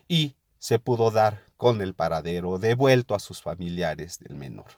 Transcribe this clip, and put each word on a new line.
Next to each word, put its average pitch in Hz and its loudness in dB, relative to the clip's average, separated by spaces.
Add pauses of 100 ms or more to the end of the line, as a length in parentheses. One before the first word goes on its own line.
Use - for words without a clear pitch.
y 156 0 (240)
se - 0
pudo 113 2
dar 107 2 (140)
con 117 2
el 95 -4
paradero 85 -2
devuelto 123 2
a - -4
sus - -12
familiares 85 -6
del 71 -16
menor. 64 -14 (120)